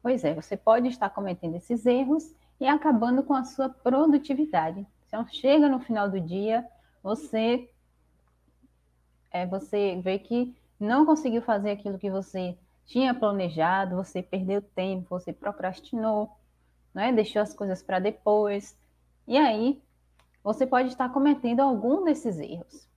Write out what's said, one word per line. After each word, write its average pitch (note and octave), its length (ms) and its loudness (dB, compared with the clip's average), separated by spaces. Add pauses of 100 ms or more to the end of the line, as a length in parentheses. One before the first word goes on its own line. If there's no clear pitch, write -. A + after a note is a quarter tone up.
Pois B3 220 -2
é, D3+ 100 0
você D#3+ 220 -8
pode A3+ 320 4
estar A#3+ 220 -2
cometendo F3+ 460 -6
esses A3+ 300 -6
erros C4 480 2 (240)
e B3+ 80 -6
acabando C4 560 2
com - 120 0
a C4 100 0
sua C4 240 -4
produtividade. B3+ 1200 0 (200)
Então, A3+ 200 -6
chega D4 400 4
no C4 120 2
final G#3+ 300 0
do F#3+ 120 -2
dia, G#3 440 -2 (380)
você, A#3+ 680 -2 (1600)
é, F3+ 160 -4
você F#3+ 560 -2
vê F#3+ 160 -2
que A#3+ 380 -4 (240)
não A#3+ 260 4
conseguiu C#4+ 360 0
fazer G#3 300 -2
aquilo G3+ 280 -8
que G3+ 100 -6
você F#3 480 -6 (280)
tinha B3+ 280 0
planejado, F#3 840 0
você F#3 260 -6
perdeu F#3+ 380 -4
tempo, F#3 480 -6
você F3+ 240 -8
procrastinou, G#3+ 960 -4 (640)
né? G#3+ 180 -2
Deixou G#3+ 300 0
as G#3 120 -4
coisas F#3 300 -6
para F#3 160 -2
depois. G#3 800 0 (500)
E A#3+ 100 2
aí, B3+ 460 2 (580)
você G#3 240 0
pode B3+ 240 0
estar B3+ 200 -6
cometendo C4+ 500 2
algum C4+ 460 2
desses A#3+ 320 0
erros. - 600 -12